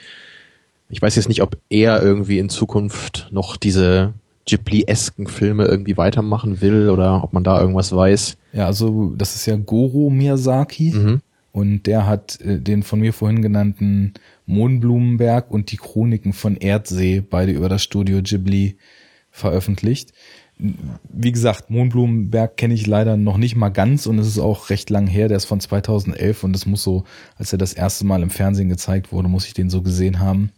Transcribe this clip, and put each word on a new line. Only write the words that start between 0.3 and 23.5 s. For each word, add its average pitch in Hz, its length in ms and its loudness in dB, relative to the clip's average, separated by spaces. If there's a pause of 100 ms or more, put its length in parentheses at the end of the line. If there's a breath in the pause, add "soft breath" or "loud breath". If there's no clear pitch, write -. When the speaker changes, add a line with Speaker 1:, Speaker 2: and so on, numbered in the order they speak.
Speaker 1:
Ich - 140 -14
weiß 107 140 2
jetzt 107 120 2
nicht, 110 140 0
ob 95 140 -2 (120)
er 107 320 4
irgendwie 101 380 2
in 98 100 -2
Zukunft - 840 -4
noch 98 240 -4
diese 95 580 2 (340)
Ghibli-esken 104 760 -2
Filme 104 380 0
irgendwie 98 320 0
weitermachen 104 640 0
will 104 280 4
oder 95 360 2
ob - 80 -8
man 92 100 0
da 92 180 4
irgendwas 92 300 0
weiß. 92 460 2 (160)
Speaker 2:
Ja, 101 140 -2
also 107 500 0
das - 180 -4
ist - 120 -10
ja 110 100 0
Goro 127 540 0
Miyazaki 135 840 0
Speaker 1:
Mhm. 107 260 2 (300)
Speaker 2:
und 101 380 -2
der 104 180 2
hat, 101 340 -2
äh, 92 200 -4
den 104 240 -2
von 107 160 -2
mir 110 120 2
vorhin 110 300 0
genannten 101 720 0 (320 loud breath)
Mohnblumenberg 120 1040 2
und 104 220 -4
die 107 40 -6
Chroniken 110 560 -2
von 101 240 -2
Erdsee, 95 720 0
beide 95 220 0
über 82 180 0
das 92 140 0
Studio 98 400 0
Ghibli 98 540 0 (560 soft breath)
veröffentlicht. 98 800 -2 (460 soft breath)
Wie 117 760 -4
gesagt, 117 360 0
Mohnblumenberg 113 880 0
kenne 117 160 0
ich 107 140 -2
leider 107 300 2
noch 104 200 2
nicht 117 200 0